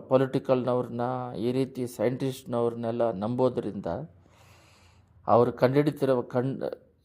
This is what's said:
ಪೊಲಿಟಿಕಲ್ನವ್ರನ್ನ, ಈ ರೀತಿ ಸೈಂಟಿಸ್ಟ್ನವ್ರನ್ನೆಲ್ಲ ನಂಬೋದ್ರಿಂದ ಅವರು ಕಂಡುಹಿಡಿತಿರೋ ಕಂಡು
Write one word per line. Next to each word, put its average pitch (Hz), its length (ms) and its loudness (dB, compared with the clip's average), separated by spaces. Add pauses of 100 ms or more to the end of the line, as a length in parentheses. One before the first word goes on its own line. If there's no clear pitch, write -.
ಪೊಲಿಟಿಕಲ್ನವ್ರನ್ನ, 127 920 2 (360)
ಈ 113 140 0
ರೀತಿ 127 360 -2
ಸೈಂಟಿಸ್ಟ್ನವ್ರನ್ನೆಲ್ಲ 120 1200 -2
ನಂಬೋದ್ರಿಂದ 110 760 -2 (1400)
ಅವರು 120 260 4
ಕಂಡುಹಿಡಿತಿರೋ 135 720 2
ಕಂಡು - 800 -4